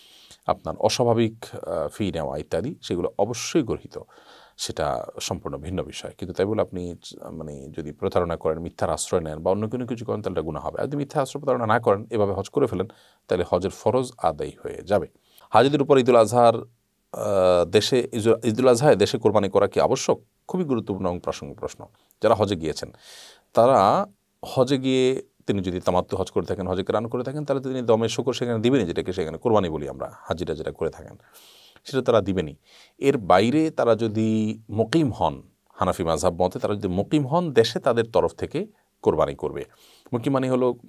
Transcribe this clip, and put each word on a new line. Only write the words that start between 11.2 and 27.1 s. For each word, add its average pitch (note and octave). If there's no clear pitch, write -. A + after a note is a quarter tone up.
আশ্রয় C#3
প্রতারণা B2+
না A2+
করেন, A2
এভাবে G#2
হজ G2
করে C#3
ফেলেন, G#2
তাহলে F2+
হজের F2+
ফরজ B2
আদায় D2+
হয়ে -
যাবে। E2+
হাজিদের C#3
উপর C#3
ঈদুল B2
আজহার, A#2
আহ, F#2+
দেশে G#2+
ঈদুল, A2+
ঈদুল B2
আজহায় B2
দেশে F#2+
কোরবানি G2+
করা G2+
কি -
আবশ্যক? G2+
খুবই F3+
গুরুত্বপূর্ণ G#2
এবং F2
প্রাসঙ্গিক C#2+
প্রশ্ন। -
যারা A2+
হজে G2+
গিয়েছেন, D#2
তারা B2
হজে C3
গিয়ে C3
তিনি G2+
যদি F2+
তামাত্তু F2+
হজ F#2
করে F2+
থাকেন, F#2
হজে F#2
কেরান G#2+
করে B2